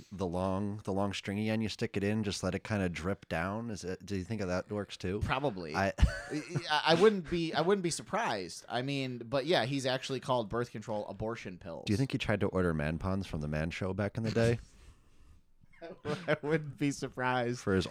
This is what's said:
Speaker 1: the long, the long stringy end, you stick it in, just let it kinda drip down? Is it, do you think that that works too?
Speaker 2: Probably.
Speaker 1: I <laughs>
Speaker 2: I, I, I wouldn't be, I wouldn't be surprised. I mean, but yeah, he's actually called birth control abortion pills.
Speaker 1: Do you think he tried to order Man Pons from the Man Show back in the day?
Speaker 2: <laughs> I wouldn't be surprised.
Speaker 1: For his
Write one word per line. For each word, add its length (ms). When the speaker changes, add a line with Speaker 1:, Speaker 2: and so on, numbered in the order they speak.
Speaker 1:
the 140
long, 580
the 80
long 200
stringy 380
end, 120
you 60
stick 280
it 80
in, 180
just 220
let 100
it 80
kinda 260
drip 400
down? 420
Is 120
it, 240
do 100
you 80
think 160
that 60
that 240
works 260
too? 280
Speaker 2:
Probably. 500
Speaker 1:
I 120
<laughs> 120
Speaker 2:
I, 440
I, 180
I 60
wouldn't 340
be, 260
I 80
wouldn't 200
be 80
surprised. 800
I 140
mean, 460
but 180
yeah, 180
he's 220
actually 340
called 280
birth 220
control 380
abortion 500
pills. 280
Speaker 1:
Do 60
you 40
think 160
he 60
tried 220
to 80
order 260
Man 240
Pons 280
from 140
the 80
Man 220
Show 240
back 220
in 60
the 80
day? 340
Speaker 2:
<laughs> 40
I 140
wouldn't 360
be 120
surprised. 720
Speaker 1:
For 140
his 160